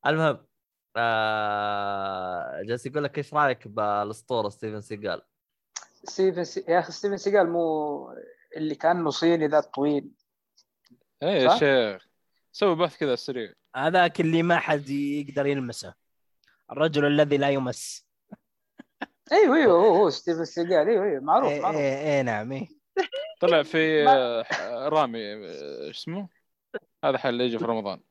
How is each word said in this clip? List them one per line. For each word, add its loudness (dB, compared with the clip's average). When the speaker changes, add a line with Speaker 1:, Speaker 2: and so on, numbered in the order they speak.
Speaker 1:
المهم، 0
آه، -4
جالس -6
يقول -6
لك: -6
"إيش -10
رأيك 0
بالأسطورة -4
ستيفن -10
سيغال؟" -8
Speaker 2:
ستيفن 0
سي-، -10
يا 4
أخي، -2
ستيفن -4
سيغال 2
مو -2
اللي -4
كأنه 0
صيني 2
ذا 4
الطويل؟ -2
Speaker 3:
إيه 2
يا 6
Speaker 2:
صح؟ 6
Speaker 3:
شيخ، 2
سوي 2
بحث -2
كذا 0
سريع. -8
Speaker 4:
هذاك 2
اللي 2
ما 2
حد -2
يقدر -4
يلمسه، -6
الرجل 2
الذي 4
لا 2
يمس. -4
Speaker 2:
أيوه، 6
أيوه، 6
هو، 6
هو 4
ستيفن -4
سيغال. 0
أيوه، 2
أيوه، -2
معروف، 2
Speaker 4:
إيه، -4
Speaker 2:
معروف. -2
Speaker 4:
إيه، -2
إيه، 0
نعم، -4
إيه. -8
Speaker 3:
طلع 4
في، 2
Speaker 2:
ما 8
Speaker 3:
آه، 0
ح-، -6
رامي، -2
آه، -12
إيش -14
اسمه؟ -10
هذا 0
حل -4
اللي -2
يجي -2
في -4
رمضان. -4